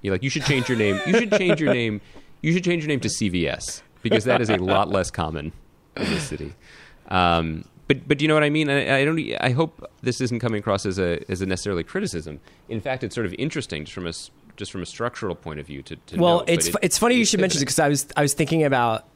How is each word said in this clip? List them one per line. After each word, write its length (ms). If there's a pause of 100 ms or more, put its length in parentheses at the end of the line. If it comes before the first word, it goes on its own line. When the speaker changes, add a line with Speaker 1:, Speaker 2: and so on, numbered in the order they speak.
Speaker 1:
You, 100
like, 120
you 60
should 160
change 240
your 80
name. 280
You 140
should 140
change 260
your 140
name. 260 (420)
You 120
should 100
change 200
your 40
name 140
to 80
C 180
V 220
S 340 (180)
because 220
that 160
is 100
a 60
lot 320
less 240
common 400 (460)
in 80
this 180
city. 300 (560)
Um, 560 (220)
but, 200
but 100
do 60
you 60
know 60
what 80
I 60
mean? 200
I, 320
I 40
don't, 140 (220)
I 80
hope 360 (160)
this 200
isn't 180
coming 200
across 260
as 120
a, 320
as 120
a 40
necessarily 380
criticism. 560 (300)
In 100
fact, 240
it's 100
sort 120
of 120
interesting 460
just 100
from 120
a 40
s-, 220 (240)
just 160
from 100
a 40
structural 500
point 240
of 80
view 160
to, 120
to 220
Speaker 2:
Well, 220
Speaker 1:
note, 100
Speaker 2:
it's 200
Speaker 1:
but 0
it, 20 (100)
Speaker 2:
fu-, 40
it's 120
funny 180
you 60
Speaker 1:
it's 100
Speaker 2:
should 100
mention 200
it 60
Speaker 1:
pivoting. 80
Speaker 2:
'cause 40
I 100
was, 180 (100)
I 40
was 120
thinking 300
about 420 (100)